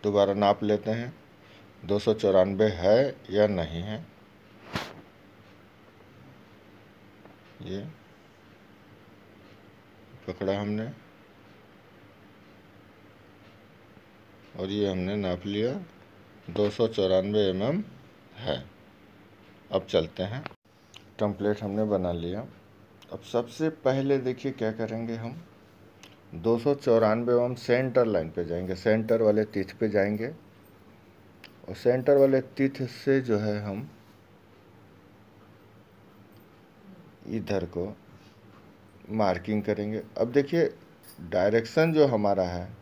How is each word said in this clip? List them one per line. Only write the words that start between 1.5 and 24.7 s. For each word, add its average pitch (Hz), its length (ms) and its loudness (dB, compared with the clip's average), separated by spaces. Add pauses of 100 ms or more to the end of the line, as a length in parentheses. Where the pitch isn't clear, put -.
दो 101 160 0
सौ 107 160 2
चौरानबे 98 600 4
है 107 420 2 (140)
या 104 180 4
नहीं 85 340 -4
है। 107 160 -8 (3750)
ये 95 180 -8 (2500)
पकड़ा 98 340 -4
हमने 104 260 -4 (3750)
और 95 160 -6
ये 101 200 0
हमने 92 260 -2
नाप 90 300 -4
लिया, 107 260 -2 (760)
दो 104 200 0
सौ 110 180 0
चौरानबे 98 520 2
एम 95 220 0
एम 160 200 -2 (540)
है। - 200 -4 (1120)
अब 95 160 -2
चलते 82 380 -2
हैं, 123 180 -8 (760)
Template 104 440 -2
हमने 104 240 -2
बना 92 280 0
लिया। 90 320 -6 (680)
अब 98 100 -14
सबसे 120 460 -4 (120)
पहले 135 400 2
देखिए 127 340 -4
क्या 110 180 -2